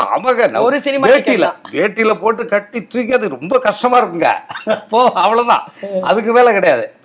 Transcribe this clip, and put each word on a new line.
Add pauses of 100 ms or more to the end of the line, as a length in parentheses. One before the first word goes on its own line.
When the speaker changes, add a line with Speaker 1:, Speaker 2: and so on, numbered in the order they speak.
Speaker 1:
<laughs>
ஆமாங்க,
நான்
Speaker 2:
ஒரு
சினிமா
Speaker 1:
வேட்டியில,
Speaker 2:
டிக்கெட்
தான். (160)
Speaker 1:
வேட்டியில
போட்டு
கட்டி
தூக்கி
அது
ரொம்ப
கஷ்டமா
இருக்குங்க. (560)
போ,
அவ்வளவுதான். (140)
Speaker 2:
ம்.
Speaker 1:
அதுக்கு
மேல
கிடையாது. (140)